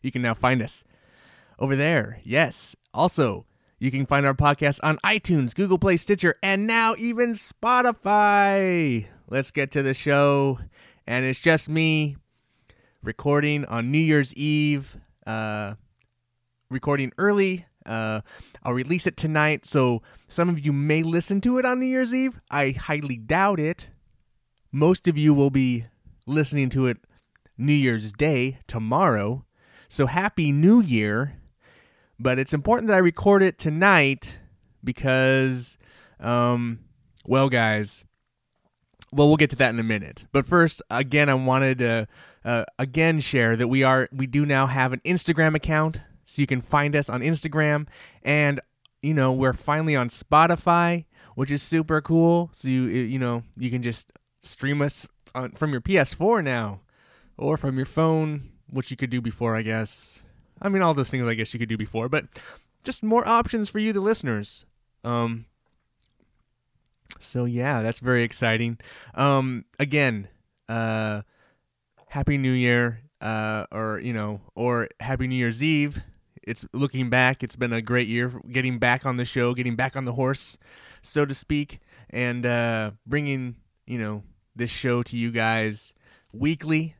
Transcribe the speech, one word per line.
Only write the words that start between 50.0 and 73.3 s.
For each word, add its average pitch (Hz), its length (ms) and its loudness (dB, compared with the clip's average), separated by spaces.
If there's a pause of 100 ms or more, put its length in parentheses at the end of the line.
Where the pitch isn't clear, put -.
Spotify, 170 960 2 (280)
which 135 160 -4
is 143 140 0
super 160 380 0
cool. 170 520 2
So - 140 -8
you, 131 160 0
you 123 340 -2
know, 120 240 -2 (160)
you 120 140 -4
can 123 100 -2
just 117 320 -8 (280)
stream 143 400 -4
us - 240 -4 (300)
on, 127 160 -8
from 151 220 -4
your 123 80 -4
P 185 160 2
S 139 160 2
four 208 280 2
now, 117 380 -4 (580)
or 147 200 -2
from 135 180 -2
your 131 100 -2
phone, 156 640 0 (200)
which 131 200 -6
you 127 60 -10
could 127 140 -4
do 123 100 -2
before, 113 360 -2
I 110 80 -2
guess. 110 600 -6 (380)
I 202 80 -2
mean, 196 120 2
all 165 120 4
those 139 160 0
things 123 180 -2
I 113 60 0
guess 110 200 -4
you 113 60 -8
could 113 100 0
do 113 80 -2
before, 110 300 -4
but 143 180 -2 (580)
just - 200 -8
more 226 240 2
options 226 420 0
for 214 100 -4
you, 220 120 0
the 202 80 0
listeners. 135 680 -2 (380)
Um, 117 420 -4 (1700)
so - 260 -6
yeah, 123 360 -2
that's 113 180 -4
very 123 240 0
exciting. 117 560 -2 (340)
Um, 131 520 0 (120)
again, 135 520 -2 (400)
uh, 110 540 -4 (840)
Happy 143 300 -2
New 131 160 0
Year, 120 480 2 (180)
uh, 107 520 -4